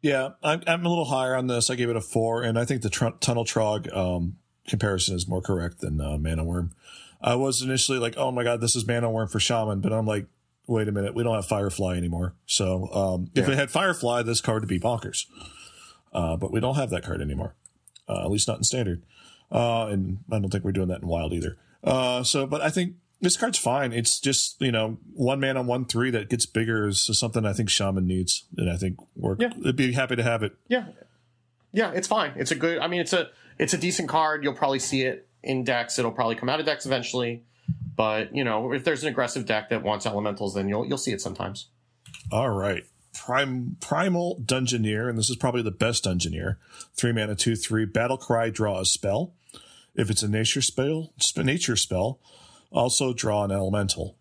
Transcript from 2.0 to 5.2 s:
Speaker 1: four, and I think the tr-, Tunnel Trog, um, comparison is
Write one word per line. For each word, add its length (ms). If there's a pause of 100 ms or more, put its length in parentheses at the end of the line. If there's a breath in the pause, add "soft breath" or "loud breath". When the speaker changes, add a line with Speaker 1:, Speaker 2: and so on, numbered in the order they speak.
Speaker 1:
four, 420
and 160
I 60
think 160
the 80
tr-, 200 (100)
Tunnel 260
Trog, 500
um, 420 (300)
comparison 480
is 120